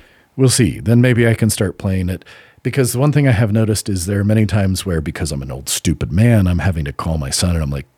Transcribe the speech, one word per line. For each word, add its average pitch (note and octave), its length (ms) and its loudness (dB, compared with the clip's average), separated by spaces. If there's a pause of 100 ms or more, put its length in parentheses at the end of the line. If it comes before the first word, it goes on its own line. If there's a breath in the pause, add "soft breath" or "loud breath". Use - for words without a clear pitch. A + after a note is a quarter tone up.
(380 loud breath)
we'll C3 120 4
see. A#2+ 300 2
Then A#2 220 4
maybe A#2+ 260 4
I A2+ 60 4
can A2 160 2
start - 280 -2
playing F#2+ 320 -2
it. F2+ 140 -8 (400 loud breath)
Because B2 280 0
the A#2+ 80 -4
one C#3+ 140 2
thing D3 140 2
I C3 40 4
have G#2 220 2
noticed A2 340 0
is F#2 200 -4
there G2+ 120 0
are G2+ 60 0
many G#2+ 200 2
times F#2+ 400 0
where, E2+ 140 -2
because D2+ 320 -6
I'm C#2+ 120 -6
an C2 80 -10
old C2 180 -10
stupid C2+ 420 -4
man, G#2+ 360 4
I'm F2 120 0
having E2 260 -2
to C#2 60 -6
call E2 260 -4
my C#2 120 -6
son F2 260 -2
and D#2 80 -2
I'm C#2+ 60 -4
like, C#2 160 -6 (120)